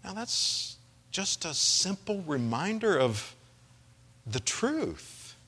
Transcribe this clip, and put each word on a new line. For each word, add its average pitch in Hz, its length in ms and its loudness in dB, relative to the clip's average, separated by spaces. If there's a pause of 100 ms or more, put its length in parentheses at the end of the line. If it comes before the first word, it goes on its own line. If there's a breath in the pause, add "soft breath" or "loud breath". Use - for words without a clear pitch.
Now, 190 100 -10
that's - 600 -2 (340)
just - 360 -2
a 156 80 -4
simple 196 720 2
reminder 151 720 2
of 120 360 2 (960)
the 117 140 -2
truth. - 960 -2 (120)